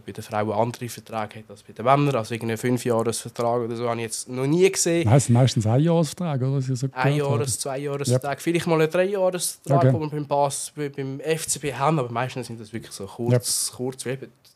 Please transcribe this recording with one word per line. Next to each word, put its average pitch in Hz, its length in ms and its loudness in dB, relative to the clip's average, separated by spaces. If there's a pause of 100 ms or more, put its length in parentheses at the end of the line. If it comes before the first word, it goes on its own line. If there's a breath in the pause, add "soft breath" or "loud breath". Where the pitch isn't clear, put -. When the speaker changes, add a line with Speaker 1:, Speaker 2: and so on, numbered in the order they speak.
Speaker 1:
bei 104 80 -12
den 107 100 -12
Frauen 107 300 -2
andere 117 340 -6
Verträge 110 520 -10
hat 107 100 -20
als 104 120 -20
bei - 120 -20
den 110 100 -12
Männern. 139 320 4
Also 113 180 -2
irgendeinen 113 240 -4
Fünfjahresvertrag 120 1040 0
oder 117 140 -4
so 120 140 -4
habe 117 80 -2
ich 117 60 -4
jetzt - 260 -8
noch 127 180 -2
nie 180 240 4
gesehen. 170 340 2
Speaker 2:
Nein, 117 120 8
es - 80 4
sind 120 80 4
meistens 120 340 4
Einjahresverträge, 151 760 2
oder? 135 120 0
Was 131 120 -2
ich 127 100 -2
so 135 80 -4
Speaker 1:
Ein 131 40 -4
Speaker 2:
gehört 131 140 -2
habe. 143 340 2
Speaker 1:
Jahres-, 139 200 -2
Zweijahresvertrag, 139 800 -2
Speaker 2:
Ja. - 40 -16
Speaker 1:
vielleicht 170 260 0
mal 160 140 4
ein 156 80 4
Dreijahresvertrag, 185 920 2
Speaker 2:
Okay. 131 80 8
Speaker 1:
den 117 100 2
wir 151 80 -4
beim 147 180 -6
Bass-, 143 480 0
bei-, 147 140 -4
beim 135 300 -8
F 160 280 -2
C - 120 -4
B 143 140 -4
haben, 143 260 2
aber 123 100 -2
meistens 123 380 -4
sind 117 120 -12
das 104 120 -16
wirklich 113 220 -10
so 98 120 -10
kurz, 120 640 0
Speaker 2:
Ja. - 60 -16
Speaker 1:
kurz 131 300 -8
wie 120 60 -4
eben. 135 200 -10 (240)